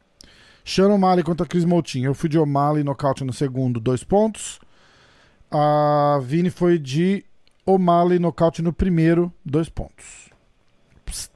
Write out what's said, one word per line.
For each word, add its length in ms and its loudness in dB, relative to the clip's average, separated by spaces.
Sean 260 2
O'Malley 340 2
contra 220 -4
Chris 200 -2
Moutinho. 440 0
Eu 40 -2
fui 160 -4
de 80 0
O'Malley 460 0
nocaute 400 -4
no 100 -6
segundo, 460 -4
dois 240 -2
pontos. 560 -2
A 760 2
Vini 260 -2
foi 280 0
de 480 -2
O'Malley 540 4
nocaute 420 0
no 100 -2
primeiro, 600 0
dois 260 -4
pontos. 600 -14